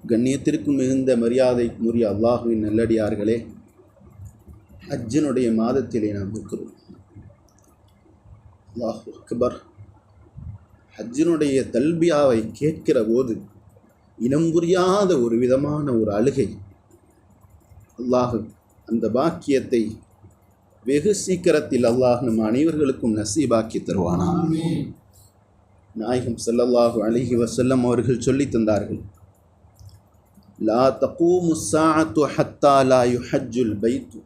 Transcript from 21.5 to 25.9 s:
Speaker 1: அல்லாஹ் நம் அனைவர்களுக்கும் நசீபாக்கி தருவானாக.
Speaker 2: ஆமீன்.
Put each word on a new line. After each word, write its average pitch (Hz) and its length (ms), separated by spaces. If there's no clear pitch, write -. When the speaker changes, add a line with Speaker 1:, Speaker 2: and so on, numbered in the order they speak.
Speaker 1:
அல்லாஹ் 120 380
நம் 110 180
அனைவர்களுக்கும் 131 760
நசீபாக்கி 113 680
தருவானாக. 127 640
Speaker 2:
ஆமீன். 160 500